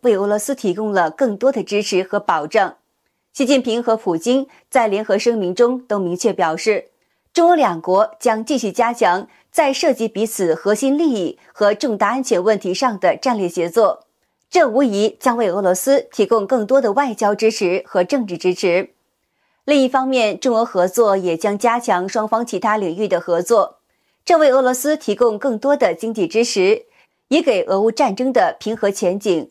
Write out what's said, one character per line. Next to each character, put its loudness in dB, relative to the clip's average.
为 4
俄 -2
罗 0
斯 -4
提 -4
供 -4
了 0
更 -2
多 2
的 -4
支 -2
持 -2
和 -4
保 -2
障。 0
习 -2
近 4
平 -2
和 0
普 -2
京 0
在 0
联 -2
合 0
声 0
明 -2
中 2
都 -2
明 -2
确 0
表 -2
示， -2
中 4
俄 6
两 0
国 0
将 -2
继 -2
续 -4
加 0
强 0
在 2
涉 0
及 -2
彼 -2
此 0
核 0
心 0
利 2
益 -4
和 2
重 -4
大 0
安 -4
全 0
问 2
题 -4
上 -2
的 2
战 -2
略 -2
协 -4
作， 0
这 4
无 2
疑 0
将 0
为 0
俄 -2
罗 2
斯 0
提 0
供 2
更 -2
多 4
的 0
外 -2
交 0
支 2
持 -2
和 0
政 -2
治 -8
支 0
持。 0
另 2
一 2
方 -2
面， 0
中 0
俄 2
合 0
作 2
也 -2
将 -2
加 0
强 -2
双 -4
方 -2
其 -6
他 0
领 -4
域 -2
的 0
合 -2
作， 0
这 4
为 6
俄 4
罗 2
斯 -2
提 -4
供 2
更 -2
多 0
的 0
经 -6
济 -2
支 0
持， 0
也 2
给 2
俄 -2
乌 0
战 0
争 -2
的 0
平 -6
和 -2
前 -2
景 -2